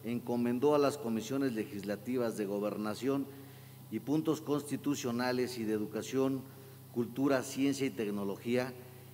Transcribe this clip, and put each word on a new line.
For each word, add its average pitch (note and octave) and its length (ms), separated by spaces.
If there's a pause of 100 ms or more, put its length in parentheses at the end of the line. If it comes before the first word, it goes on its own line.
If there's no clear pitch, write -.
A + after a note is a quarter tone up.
encomendó A#2+ 680
a D3 40
las C#3+ 200
comisiones A#2 560
legislativas G#2 800
de G#2 80
gobernación G#2 800 (640)
y G#2+ 100
puntos D#3 420
constitucionales B2+ 1120
y A2+ 80
de G#2+ 80
educación, B2 720 (500)
cultura, B2+ 500
ciencia C3+ 440
y C3 40
tecnología G#2 840 (400)